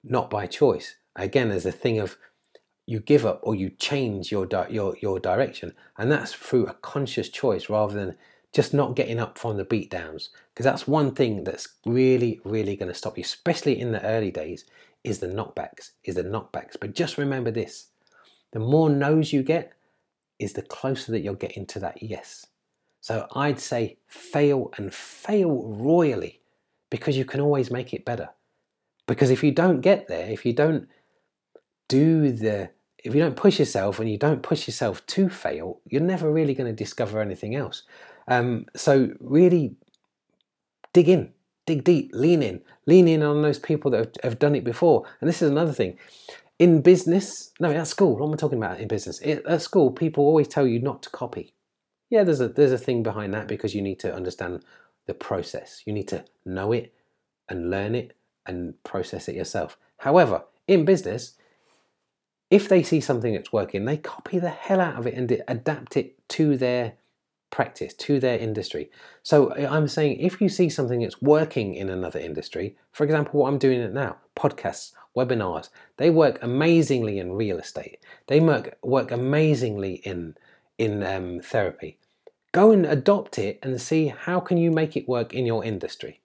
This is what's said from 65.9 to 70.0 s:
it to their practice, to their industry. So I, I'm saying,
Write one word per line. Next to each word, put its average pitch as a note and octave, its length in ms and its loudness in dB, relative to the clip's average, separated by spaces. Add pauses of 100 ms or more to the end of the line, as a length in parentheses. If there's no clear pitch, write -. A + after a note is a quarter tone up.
it - 340 -6
to D3 280 2
their B2 360 -2 (560)
practice, - 440 -4
to C#3+ 260 0
their B2 180 0
industry. G#2+ 520 -6 (320)
So D3 320 4
I, C#3 200 -2
I'm D#3 140 2
saying, D3 300 0